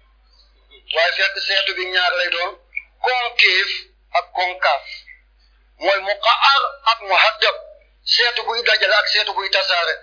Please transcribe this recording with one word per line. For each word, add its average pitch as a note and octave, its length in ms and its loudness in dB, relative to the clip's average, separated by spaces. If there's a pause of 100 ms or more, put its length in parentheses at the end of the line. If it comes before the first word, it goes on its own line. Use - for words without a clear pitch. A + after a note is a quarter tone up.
(920)
Waaye E3+ 200 2
fekk G3 220 0 (120)
seetu F#3+ 260 0
bi F#3 120 -6
ñaar F3+ 300 2
lay F3 140 -2
doon, F3 220 -2 (500)
concave A#3 720 0 (400)
ak F3 200 0
concave. F3+ 560 0 (920)
Mooy F#3+ 200 2
muqaar A#3 600 2 (300)
ak A3+ 100 0
muhaddab. G3 540 2 (500)
Seetu A3+ 380 0
buy A#3 200 -4
dajale G#3 320 2
ak G3+ 120 2
seetu G#3 260 0
buy G3 160 -4
tasaare, F3 520 0